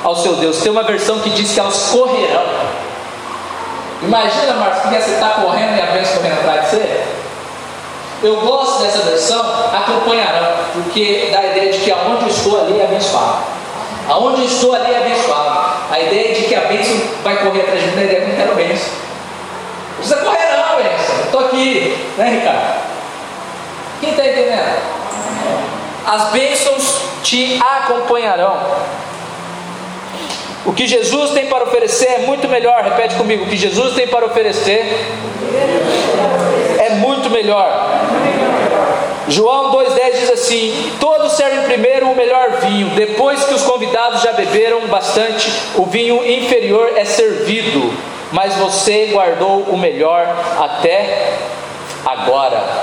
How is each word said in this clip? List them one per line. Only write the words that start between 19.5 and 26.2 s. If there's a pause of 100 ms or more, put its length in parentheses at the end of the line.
precisa
correr
não,
bênção.
Eu
tô
aqui, (200)
né,
Ricardo? (1200)
Quem
tá
entendendo? (1200)
As